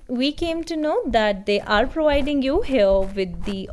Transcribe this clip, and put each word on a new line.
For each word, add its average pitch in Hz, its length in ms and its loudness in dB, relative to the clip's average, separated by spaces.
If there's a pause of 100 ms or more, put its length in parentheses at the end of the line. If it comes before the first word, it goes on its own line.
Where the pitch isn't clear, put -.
we 254 260 -2
came 330 320 -4
to 330 140 -6
know 311 280 0
that 214 380 0
they 208 160 0
are 214 260 2
providing 294 540 0
you 277 220 0
here 196 380 4
with 190 440 -4
the 196 280 -4